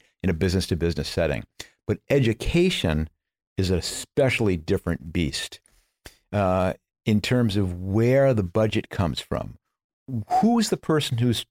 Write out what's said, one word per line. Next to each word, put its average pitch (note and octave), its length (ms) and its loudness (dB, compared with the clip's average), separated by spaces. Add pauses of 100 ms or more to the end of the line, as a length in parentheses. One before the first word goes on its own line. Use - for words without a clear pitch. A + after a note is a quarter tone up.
(240)
in F#2 60 0
a F#2 60 0
business-to-business E2+ 760 0
setting. D2 360 -2 (440)
But G#2 100 -2 (120)
education A2+ 960 0 (480)
is F#2 140 0
an F2+ 80 2
especially A2+ 760 0
different E2 560 -4
beast, - 480 -4 (720)
uh, F#2 420 0 (300)
in G#2+ 160 2
terms A#2 360 0
of F2+ 260 -2
where B2 520 4
the G#2+ 80 2
budget A2 480 0
comes D#2 280 -2
from. - 380 -8 (840)
Who's A3+ 280 4
the F3 80 0
person C#3+ 420 -2
whose A#2+ 320 0